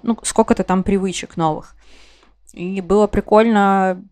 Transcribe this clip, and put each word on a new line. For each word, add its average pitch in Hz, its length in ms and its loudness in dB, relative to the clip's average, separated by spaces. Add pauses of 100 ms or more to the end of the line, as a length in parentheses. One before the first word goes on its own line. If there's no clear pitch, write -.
ну, 233 200 -2
сколько-то - 400 0
там 185 200 -2
привычек 190 540 -4
новых. 160 380 -4 (800)
И 185 280 -8
было 202 260 2
прикольно 202 1040 2